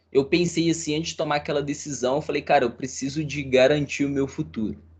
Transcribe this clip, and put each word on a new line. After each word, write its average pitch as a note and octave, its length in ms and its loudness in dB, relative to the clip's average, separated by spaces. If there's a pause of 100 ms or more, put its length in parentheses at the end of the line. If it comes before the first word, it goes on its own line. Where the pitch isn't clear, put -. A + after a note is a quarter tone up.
(120)
eu C3+ 140 4
pensei E3+ 460 2
assim, D3+ 260 -2
antes E3 140 -4
de - 60 -12
tomar D3+ 180 0
aquela D3 260 -2
decisão, C#3 540 -4
eu D3+ 60 0
falei, D3 200 -4
"Cara, C#3+ 240 4
eu A#2 60 -2
preciso - 520 -6
de C#3+ 200 -6
garantir C3+ 640 4
o C#3 40 -2
meu C#3 180 0
futuro, A#2 540 -6 (180)